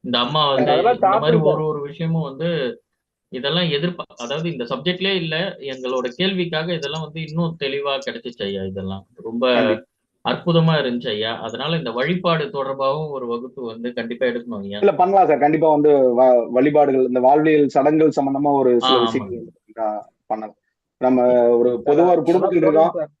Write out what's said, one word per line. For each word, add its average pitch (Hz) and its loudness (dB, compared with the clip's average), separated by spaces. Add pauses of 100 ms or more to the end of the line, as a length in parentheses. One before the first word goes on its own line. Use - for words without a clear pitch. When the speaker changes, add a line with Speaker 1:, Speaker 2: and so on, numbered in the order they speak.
Speaker 1:
இந்த 120 -4
அம்மா 151 0 (120)
வந்து 131 2
Speaker 2:
அதெல்லாம் 220 2
Speaker 1:
இந்த 190 2
மாதிரி 160 2
Speaker 2:
சாப்பிடுங்க. 151 2
Speaker 1:
ஒரு 156 -4
ஒரு 147 -6
விஷயமும் 160 -4
வந்து 156 -6 (840)
இதெல்லாம் 147 -2
எதிர்பா-, 175 -4 (200)
அதாவது 151 -6
இந்த 120 -8
சப்ஜெக்ட்லயே 180 -4
இல்ல, 160 -6 (360)
எங்களோட 127 -4 (120)
கேள்விக்காக 175 -4 (100)
இதெல்லாம் 156 -8
வந்து 156 -12
இன்னும் 165 -4
தெளிவா 139 -4 (140)
கிடைச்சிச்சு 117 -10
ஐயா. 98 -6 (100)
இதெல்லாம் 95 -8 (240)
ரொம்ப 117 -4 (100)
Speaker 3:
கண்டிப்பா. 110 0 (460)
Speaker 1:
அற்புதமா 165 2
இருந்துச்சு 123 -4
ஐயா. 110 -4 (140)
அதனால 135 -6
இந்த 120 -6
வழிபாடு 165 -2 (120)
தொடர்பாகவும் 135 -4
ஒரு 123 -8
வகுப்பு 123 -10 (120)
வந்து 117 -10 (100)
கண்டிப்பா 117 -4
எடுக்கணும் 117 -8
ஐயா. 101 -10
Speaker 3:
இல்ல, 196 4
பண்ணலாம் 185 4
சார். 139 2
கண்டிப்பா 156 4
வந்து 151 4 (300)
வ-, 123 6 (100)
வழிபாடுகள், 135 4
இந்த 127 0
வாழ்வியல் 151 4
சடங்குகள் 151 4
சம்பந்தமா 139 0
ஒரு 127 4
Speaker 1:
ஆ, 120 2
Speaker 3:
சில 131 4
Speaker 1:
ஆமாங்க. 120 4
Speaker 3:
விஷயங்கள் 113 -6
வந்து - -20
கண்டிப்பா 110 -8 (440)
பண்ணலாம். 107 -10 (440)
நம்ம 127 2 (380)
ஒரு 123 4 (160)
பொதுவா 165 4
ஒரு 160 2
Speaker 2:
அதெல்லாம் - -2
Speaker 3:
குடும்பத்தில் 180 2
Speaker 2:
போதும் 160 4
Speaker 3:
இருக்கோம், 175 2
Speaker 2:
சார். 156 -8